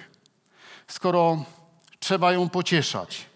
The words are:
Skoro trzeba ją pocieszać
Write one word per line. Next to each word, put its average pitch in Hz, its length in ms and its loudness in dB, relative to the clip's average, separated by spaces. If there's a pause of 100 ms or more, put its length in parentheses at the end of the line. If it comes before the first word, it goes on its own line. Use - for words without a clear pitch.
(880)
Skoro 165 560 0 (560)
trzeba 180 320 2
ją 180 160 0
pocieszać 165 880 -2